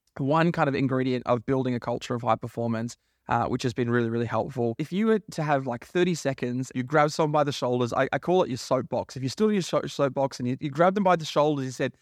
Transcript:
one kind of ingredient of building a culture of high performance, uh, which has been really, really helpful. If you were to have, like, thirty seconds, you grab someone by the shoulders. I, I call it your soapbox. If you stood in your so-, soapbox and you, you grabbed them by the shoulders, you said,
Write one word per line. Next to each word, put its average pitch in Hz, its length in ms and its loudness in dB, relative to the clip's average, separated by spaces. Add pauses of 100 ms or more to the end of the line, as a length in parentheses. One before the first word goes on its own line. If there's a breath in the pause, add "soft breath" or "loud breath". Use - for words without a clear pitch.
(180)
one 156 340 2
kind 151 160 2
of 135 80 0
ingredient 131 500 0
of 120 180 0
building 131 300 0
a 117 60 -4
culture 120 340 -6
of 117 80 -6
high 117 140 2
performance, 117 600 -4 (320)
uh, 120 160 2
which 120 180 -2
has 120 120 -2
been 120 160 -2
really, 120 180 2
really 117 160 -2
helpful. 117 540 -2
If 156 120 -6
you 214 180 0
were 220 100 4 (140)
to 165 100 -4
have, 143 240 0
like, 120 180 -6
thirty 180 300 2
seconds, 131 600 -4
you 127 80 -2
grab 151 280 2
someone 151 220 0
by 151 120 4
the 139 80 -2
shoulders. 123 400 0
I, 135 180 2
I 139 80 0
call 180 240 2
it - 60 0
your 123 80 -4
soapbox. 120 640 -4
If 127 40 -8
you 135 60 0
stood 214 200 2
in 214 80 2
your 185 40 2
so-, 156 240 0
soapbox 139 560 0
and 123 80 -2
you, 131 120 0
you 151 100 -4
grabbed 175 260 4
them 208 80 2
by 180 100 6
the 160 120 -2
shoulders, 147 400 2
you 131 40 -6
said, 131 320 -4